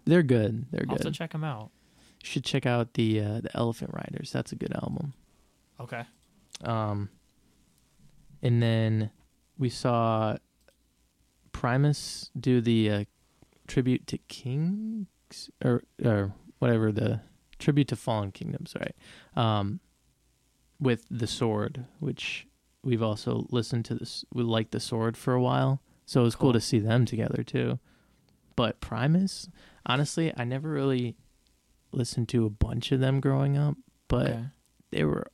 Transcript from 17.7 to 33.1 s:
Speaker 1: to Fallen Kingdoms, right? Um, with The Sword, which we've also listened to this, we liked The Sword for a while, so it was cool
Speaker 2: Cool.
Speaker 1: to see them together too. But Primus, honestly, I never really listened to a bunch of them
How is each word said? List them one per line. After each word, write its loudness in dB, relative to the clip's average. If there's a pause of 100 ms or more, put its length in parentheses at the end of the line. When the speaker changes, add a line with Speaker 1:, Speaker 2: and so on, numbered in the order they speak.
Speaker 1:
to -2
Fallen -2
Kingdoms, -8
right? -6 (420)
Um, 0 (1000)
with 0
The -2
Sword, -2 (140)
which -6 (360)
we've 0
also -2
listened -2
to -6
this, -10
we -2
liked 0
The -4
Sword -2
for 0
a 2
while, 2 (260)
so 2
it 6
was 4
cool 4
Speaker 2:
Cool. 6
Speaker 1:
to 4
see 0
them 4
together -2
too. -2 (800)
But 0
Primus, 0 (380)
honestly, 0
I -4
never -4
really 0 (760)
listened -2
to 2
a 0
bunch -2
of 2
them 2